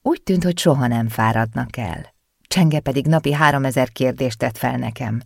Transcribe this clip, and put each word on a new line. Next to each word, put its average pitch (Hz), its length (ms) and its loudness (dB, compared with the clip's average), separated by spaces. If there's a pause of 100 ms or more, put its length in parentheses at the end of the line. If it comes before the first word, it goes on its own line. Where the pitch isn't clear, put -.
Úgy 320 220 -2
tűnt, 180 200 2
hogy 175 140 0
soha 135 300 2
nem 117 200 0
fáradnak 113 680 -2
el. 90 360 -10 (340)
Csenge 156 320 2
pedig 139 260 -2
napi 151 280 2
háromezer 135 580 2
kérdést 127 460 -2
tett 123 200 -4
fel 127 200 -2
nekem. 117 480 -6